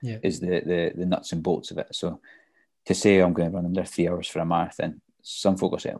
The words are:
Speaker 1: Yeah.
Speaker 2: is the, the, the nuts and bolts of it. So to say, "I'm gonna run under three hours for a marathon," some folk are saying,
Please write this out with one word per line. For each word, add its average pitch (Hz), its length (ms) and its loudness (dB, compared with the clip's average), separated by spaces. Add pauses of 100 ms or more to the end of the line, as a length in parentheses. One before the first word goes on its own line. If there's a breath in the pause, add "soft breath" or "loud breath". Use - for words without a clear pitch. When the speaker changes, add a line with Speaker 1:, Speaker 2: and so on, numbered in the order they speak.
Speaker 1:
Yeah. 113 220 -6
Speaker 2:
is 90 160 -2
the, 90 220 0
the, 85 340 0
the 90 100 -4
nuts - 280 -2
and 82 100 -4
bolts - 280 -2
of 85 80 -6
it. - 120 -6
So 87 300 -6 (640 soft breath)
to 92 100 2
say, 98 240 6
"I'm 90 140 6
gonna 85 160 0
run 87 160 -4
under 90 180 0
three 87 240 0
hours 87 220 -4
for 87 100 -6
a 82 60 -2
marathon," 82 560 -2 (200)
some - 360 0
folk - 160 0
are - 60 -4
saying, - 200 -6